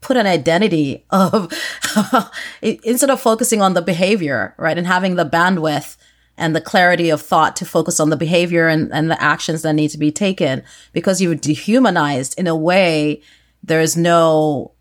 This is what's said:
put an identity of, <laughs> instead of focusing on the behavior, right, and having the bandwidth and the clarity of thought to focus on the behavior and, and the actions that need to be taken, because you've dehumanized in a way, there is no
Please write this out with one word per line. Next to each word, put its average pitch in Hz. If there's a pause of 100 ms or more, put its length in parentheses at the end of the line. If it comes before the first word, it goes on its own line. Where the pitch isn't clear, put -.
put -
an 220
identity 165
of, 190 (440)
<laughs> 214 (300)
instead 240
of 262
focusing 220
on 190
the 175
behavior, 170
right, 160
and 175
having 185
the 170
bandwidth 160 (400)
and 165
the 185
clarity 180
of 151
thought 160
to 185
focus 165
on 151
the 160
behavior 170
and, 160
and 156
the -
actions 151
that 156
need 151
to 151
be 151
taken, 160 (320)
because 185
you've 170
dehumanized 151
in 185
a 165
way, 160 (420)
there 160
is 160
no 160